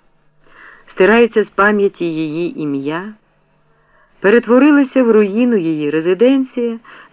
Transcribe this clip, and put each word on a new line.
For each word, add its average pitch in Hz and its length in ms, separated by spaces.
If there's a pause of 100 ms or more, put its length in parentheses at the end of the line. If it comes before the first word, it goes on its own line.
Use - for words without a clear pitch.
(920)
стирається 220 540
з - 20
пам'яті 202 580
її 160 560
ім'я, 156 540 (1040)
перетворилася 254 840
в 233 60
руїну 214 460
її 156 340
резиденція, 233 880 (340)